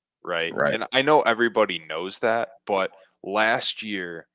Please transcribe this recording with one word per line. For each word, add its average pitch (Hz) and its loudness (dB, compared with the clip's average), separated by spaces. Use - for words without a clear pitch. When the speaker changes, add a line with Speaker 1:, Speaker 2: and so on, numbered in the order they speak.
Speaker 1:
right? 82 -2
Speaker 2:
Right. 71 2
Speaker 1:
And 110 -4
I 131 4
know 147 6
everybody 107 2
knows 85 -8
that, 117 0
but 98 0
last 107 0
year, 90 -8